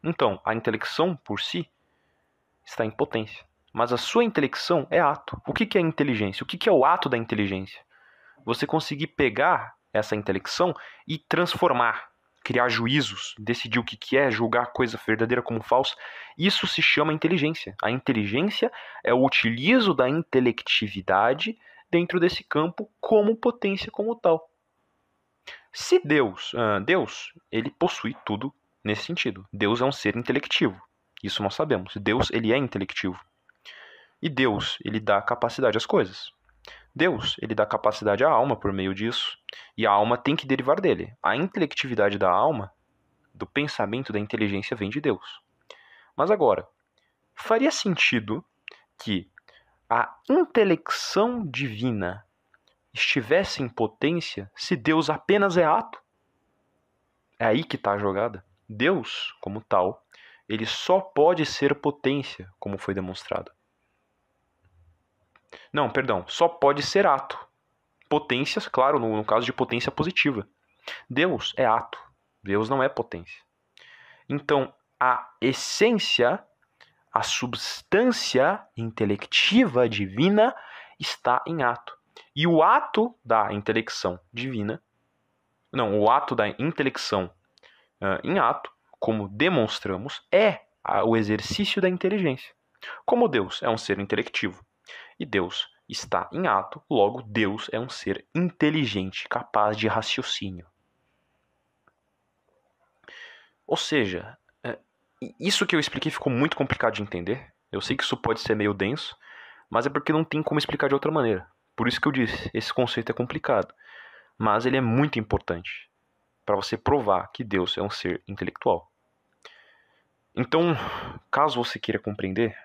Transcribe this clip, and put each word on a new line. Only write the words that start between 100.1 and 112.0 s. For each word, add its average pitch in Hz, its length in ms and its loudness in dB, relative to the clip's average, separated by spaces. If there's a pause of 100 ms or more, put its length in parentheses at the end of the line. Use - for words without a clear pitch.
Ou 135 120 -2
seja, 104 600 -2 (260)
é, 120 140 -8 (640)
isso 190 260 0
que 175 100 0
eu 156 40 4
expliquei 147 320 -4
ficou - 200 -2
muito 135 260 0
complicado 127 360 0
de - 80 -6
entender. 98 500 -6 (200)
Eu 98 100 -6
sei - 140 -4
que - 80 -4
isso - 140 -4
pode 110 220 -2
ser - 160 0
meio 104 180 0
denso, 98 440 -4 (520)
mas 120 160 0
é 139 40 0
porque 143 240 -2
não 156 100 2
tem 156 180 -2
como 151 160 -2
explicar - 300 -2
de 135 60 2
outra 147 180 0
maneira. 113 360 0 (280)
Por 117 120 0
isso - 140 -2